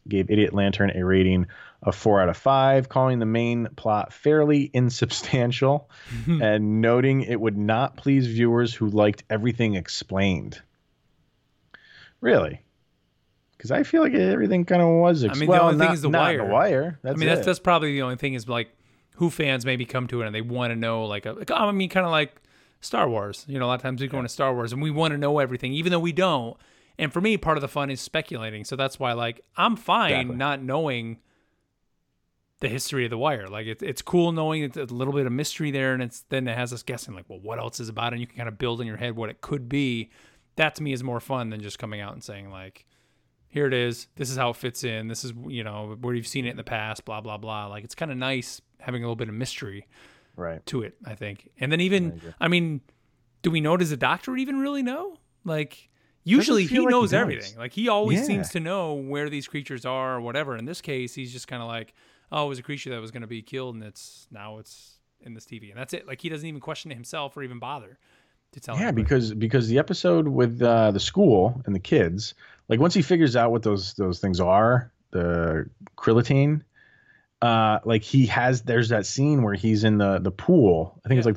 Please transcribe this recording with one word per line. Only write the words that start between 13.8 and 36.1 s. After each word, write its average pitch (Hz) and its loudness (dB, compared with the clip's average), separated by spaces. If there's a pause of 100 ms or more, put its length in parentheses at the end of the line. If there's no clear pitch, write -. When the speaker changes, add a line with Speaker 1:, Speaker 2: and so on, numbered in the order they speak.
Speaker 1:
feel 320 2
like 262 2
everything 190 2
kinda 175 4
was 165 6
ex-, 110 2
Speaker 2:
I - -2
mean, 151 0
the 175 6
Speaker 1:
well, 175 8
Speaker 2:
only 156 4
thing 160 6
Speaker 1:
not, 165 4
Speaker 2:
is 156 -4
The 147 0
Speaker 1:
not 165 4
Speaker 2:
Wire. 156 2
Speaker 1:
The 110 -2
Wire. 147 2
Speaker 2:
I 127 -8
Speaker 1:
That's 143 -2
Speaker 2:
mean, 156 2
that's, 170 4
Speaker 1:
it. - -2
Speaker 2:
that's 180 0
probably 156 2
the 139 -2
only 127 -4
thing 135 -4
is, 117 -8
like, 120 -4 (480)
who 170 2
fans 135 0
maybe 127 -2
come 127 -4
to 120 -4
it 113 -2
and 107 -6
they 110 -4
wanna 120 -4
know, 113 -2
like, 104 -6
a, 110 -8
like, - -8
I 208 2
mean, 190 0
kinda 185 0
like 151 0 (420)
Star 202 0
Wars. 101 -4
You 135 -6
know, 127 -2
a - 0
lot 127 0
of 120 -6
times 131 -6
we 139 -6
go 135 -6
Speaker 1:
Yeah. 127 -4
Speaker 2:
into 120 -6
Star 135 -2
Wars 117 -4
and 135 -4
we 156 -2
wanna 151 0
know 143 2
everything, 127 -2
even 160 0
though 170 2
we 170 0
don't. 147 0 (400)
And 156 -2
for 170 0
me, 214 2
part 160 0
of 139 -4
the 135 -6
fun 139 -4
is 127 -8
speculating. 110 -8
So 135 -10
that's 135 -4
why, 123 -2
like, 117 -6 (140)
I'm 208 2
fine 185 2
Speaker 1:
Exactly. 123 -2
Speaker 2:
not 135 -2
knowing 127 -4 (1400)
the - -2
history 127 -4
of 113 -4
The 113 -6
Wire. 127 -4
Like, 107 -10
it's, 110 -10
it's - -8
cool 170 2
knowing 156 -2
it's 135 -8
a 139 -6
little 127 -4
bit 139 0
of 117 -2
mystery 147 -4
there, 135 -2
and 127 -4
it's, 120 -10